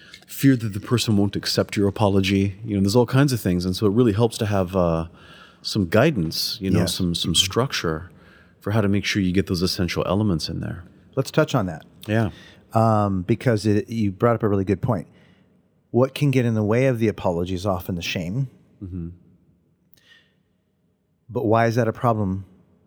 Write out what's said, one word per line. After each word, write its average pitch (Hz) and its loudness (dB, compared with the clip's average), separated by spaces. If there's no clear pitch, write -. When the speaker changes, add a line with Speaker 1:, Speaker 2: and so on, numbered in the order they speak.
Speaker 1:
fear 135 2
that 110 -4
the 101 -6
person 110 0
won't 101 2
accept - -2
your 101 2
apology. 98 2
You 110 -4
know, 98 2
there's 98 2
all 123 6
kinds 131 2
of 117 -2
things. 90 0
And 92 -2
so 107 0
it 98 4
really 117 4
helps 113 0
to 113 -2
have, 95 -2
uh, 85 2
some 98 -2
guidance, 107 0
you 95 -2
know, 101 2
Speaker 2:
Yes. 90 -2
Speaker 1:
some, 87 -2
some - -4
Speaker 2:
Mm-hmm. 82 -2
Speaker 1:
structure 92 -2
for 101 -6
how 110 2
to 101 2
make 101 0
sure - 0
you 92 2
get 92 0
those 90 -2
essential 90 -2
elements 95 0
in 87 -6
there. 85 -8
Speaker 2:
Let's 135 -4
touch 156 0
on 110 0
that. 82 -8
Speaker 1:
Yeah. 107 0
Speaker 2:
Um, 104 2
because 110 0
it, 104 2
you 110 -2
brought 117 2
up 110 -2
a 113 2
really 98 0
good 95 0
point. 107 -4
What 127 2
can 147 2
get 123 2
in 117 0
the 107 0
way 113 2
of 127 0
the 110 2
apology 90 -2
is 90 -6
often 92 -4
the 85 -6
shame. 104 -6
Speaker 1:
Mm-hmm. 87 -10
Speaker 2:
But 117 -4
why 113 4
is 113 0
that 117 2
a 110 -2
problem 101 -2